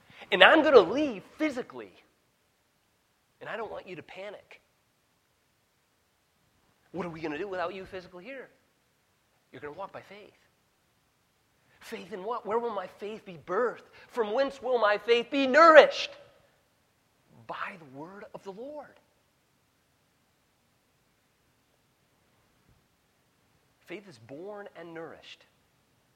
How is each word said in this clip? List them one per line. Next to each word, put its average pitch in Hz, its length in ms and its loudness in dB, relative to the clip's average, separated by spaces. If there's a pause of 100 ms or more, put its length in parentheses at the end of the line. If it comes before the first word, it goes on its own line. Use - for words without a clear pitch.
(320)
And 190 120 6
I'm 285 200 8
gonna 277 160 8
leave 220 440 0 (140)
physically. 233 540 -8 (1500)
And 143 100 -16
I 190 80 -10
don't 208 140 -10
want 185 160 -14
you 185 80 -16
to 147 80 -16
panic. - 580 -20 (2250)
What 180 140 -8
are 175 40 -10
we 160 120 -14
gonna 151 160 -6
do 196 100 -8
without 185 260 -6
you 190 120 -14
physically 180 380 -18
here? 240 260 -18 (1000)
You're 127 100 -20
gonna 147 120 -12
walk 185 180 -14
by 123 100 -16
faith. 196 320 -20 (1500)
Faith 196 340 -16
in 185 100 -10
what? 226 220 -8
Where 214 140 -2
will 233 140 -6
my 185 140 -8
faith 208 380 -14
be 175 200 -16
birthed? 196 380 -2 (240)
From 214 260 -4
whence 269 280 -2
will 247 160 0
my 208 200 2
faith 233 340 0
be 277 160 2
nourished? 294 640 8 (1400)
By 202 320 -12
the 135 200 -20
word 196 260 -18 (100)
of - 80 -18
the 196 80 -12
Lord. 262 480 -16 (4000)
Faith 196 200 -16
is 165 120 -20
born 185 560 -16
and 170 180 -18
nourished 151 520 -18 (720)